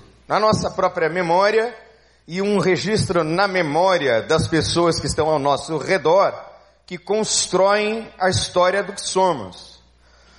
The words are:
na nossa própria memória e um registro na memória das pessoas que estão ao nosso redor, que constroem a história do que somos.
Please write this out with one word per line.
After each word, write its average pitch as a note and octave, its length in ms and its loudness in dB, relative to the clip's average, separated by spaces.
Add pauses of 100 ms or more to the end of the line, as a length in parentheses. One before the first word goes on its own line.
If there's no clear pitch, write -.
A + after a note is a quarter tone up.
(280)
na D#3 100 0
nossa G#3 320 0
própria F3+ 380 -2
memória F#3+ 680 0 (540)
e F3+ 140 -6
um G3+ 160 2
registro F3 680 0
na F3 240 0
memória D#3+ 720 0
das D3+ 260 0
pessoas E3 540 0
que D3 60 -6
estão D#3 240 -2
ao D#3 80 0
nosso C#3+ 400 -2
redor, D#3 560 2 (500)
que F3+ 140 -12
constroem G#3 1200 0
a F#3 100 2
história F#3 540 0
do F#3+ 100 -12
que - 80 -14
somos. D3 720 -2 (640)